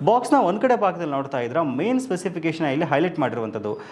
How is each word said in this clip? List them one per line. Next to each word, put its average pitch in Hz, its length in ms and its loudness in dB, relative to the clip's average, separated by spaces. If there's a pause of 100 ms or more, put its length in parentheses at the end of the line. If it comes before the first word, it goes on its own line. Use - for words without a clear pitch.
ಬಾಕ್ಸ್‌ನ 247 320 4
ಒಂದ್ 202 240 2
ಕಡೆ 247 140 4
ಭಾಗದಲ್ಲಿ 175 360 0
ನೋಡ್ತಾ 135 280 -2
ಇದ್ರ 120 220 0
ಮೇನ್ 165 380 0
ಸ್ಪೆಸಿಫಿಕೇಶನ್ 165 680 -2
ಇಲ್ಲಿ 147 180 0
ಹೈಲೈಟ್ 151 340 0
ಮಾಡಿರುವಂಥದ್ದು. 113 600 -2 (120)